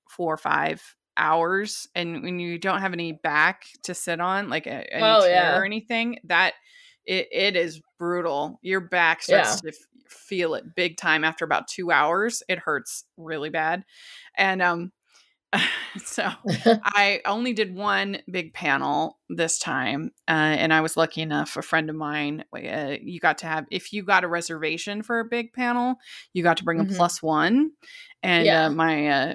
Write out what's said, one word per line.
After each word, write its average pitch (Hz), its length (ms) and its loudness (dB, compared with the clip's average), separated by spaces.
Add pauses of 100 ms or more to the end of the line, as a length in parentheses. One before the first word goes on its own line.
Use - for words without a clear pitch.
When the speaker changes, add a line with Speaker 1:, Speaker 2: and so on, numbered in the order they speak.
Speaker 1:
four 165 240 -4
or 156 40 -4
five 156 580 -4 (220)
hours. 170 760 0
And 175 300 -6
when 180 160 -6
you 170 180 -6
don't 190 220 -2
have 190 140 -4
any 170 180 -6
back 156 520 0 (200)
to - 100 -8
sit 170 280 -4
on, 190 280 -2
like 156 180 -4
a, - 260 -10
any - 100 0
Speaker 2:
Oh, 220 180 8
Speaker 1:
chair 180 100 6
Speaker 2:
yeah. 175 280 6
Speaker 1:
or 190 60 0
anything, 226 580 -4
that 175 300 2 (520)
it, 185 260 -2
it 196 240 2
is 165 260 0 (160)
brutal. 170 640 -4
Your 185 200 -2
back 170 420 2
starts 190 400 4
Speaker 2:
Yeah. 156 80 -10
Speaker 1:
to - 60 -18
f-, - 340 -20
feel 175 440 -4
it - 200 -10
big 175 220 -2
time 156 260 0
after 160 200 -2
about 156 240 0
two 175 240 -4
hours. 170 560 2
It 180 120 -2
hurts - 440 -6 (140)
really 160 320 -8
bad. 160 340 -2 (540)
And, 190 240 2
um, 175 300 0 (600)
<laughs> 202 60 0 (480)
so - 240 -4 (160)
Speaker 2:
<laughs> - 200 -2 (180)
Speaker 1:
I 202 420 4
only 240 280 0
did 196 200 -2
one 196 460 -2 (120)
big 175 220 -6
panel 143 640 0 (120)
this 165 280 -2
time. 135 540 -4 (160)
Uh, - 40 0
and 156 400 2
I 160 100 6
was 160 140 -2
lucky 160 280 0
enough, 156 340 -4
a 143 60 -8
friend 156 260 -2
of 156 60 -8
mine, 151 500 -6 (100)
uh, 139 460 -6
you 175 180 -12
got 156 200 2
to 170 80 -8
have, 156 240 2
if - 200 -6
you 208 120 -6
got 185 200 4
a 180 40 -2
reservation 165 760 -4
for 233 180 -2
a 226 60 -4
big 233 280 -6
panel, 247 420 0 (380)
you 180 100 -2
got 165 140 4
to - 60 -8
bring 165 160 0
a 160 40 4
Speaker 2:
Mm-hmm. 190 120 -2
Speaker 1:
plus 175 280 0
one. 180 480 2 (500)
And, 175 240 4
Speaker 2:
Yeah. 160 200 6
Speaker 1:
uh, 160 40 2
my, 156 380 2
uh, 139 280 0